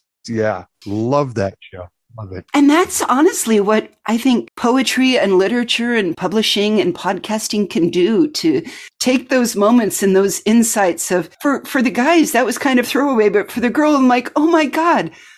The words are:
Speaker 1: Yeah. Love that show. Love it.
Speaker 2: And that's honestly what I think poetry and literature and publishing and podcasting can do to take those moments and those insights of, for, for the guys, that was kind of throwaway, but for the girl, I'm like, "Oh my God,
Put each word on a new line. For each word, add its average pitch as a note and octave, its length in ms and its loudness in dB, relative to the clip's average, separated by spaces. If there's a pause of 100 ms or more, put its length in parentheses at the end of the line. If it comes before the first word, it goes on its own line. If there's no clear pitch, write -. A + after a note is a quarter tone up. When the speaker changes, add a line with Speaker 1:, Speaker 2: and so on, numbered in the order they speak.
(280)
Speaker 1:
Yeah. G#2+ 360 -4 (200)
Love A#2+ 520 -2
that G2 240 -4
show. F2+ 280 -18 (300)
Love G2 140 -14
it. F#2 200 -12
Speaker 2:
And C#4+ 160 4
that's F4 340 0
honestly B3+ 580 0
what G#3+ 300 0 (160)
I A3+ 120 0
think A#3+ 380 0
poetry B3+ 640 0
and F#3+ 200 2
literature A#3 560 0
and G3+ 200 0
publishing G#3 640 0
and F3 160 0
podcasting G#3 760 -4
can E3 180 0
do F3 440 2
to D#3+ 300 0 (380)
take B3+ 300 -2
those B3 260 0
moments G#3 460 2
and F#3+ 120 2
those G3 300 0
insights G#3+ 680 0
of, F3 200 -2 (100)
for, C#4 240 -2
for - 160 -4
the A#3 100 0
guys, C4 420 2
that B3 120 2
was - 140 -4
kind C4 200 0
of A#3+ 80 0
throwaway, A#3 440 0
but G3+ 200 -2
for A#3 100 -6
the A#3 100 0
girl, D4+ 260 2
I'm C4 120 4
like, B3 280 0
"Oh D4+ 100 2
my D#4+ 200 2
God, D4 440 0 (280)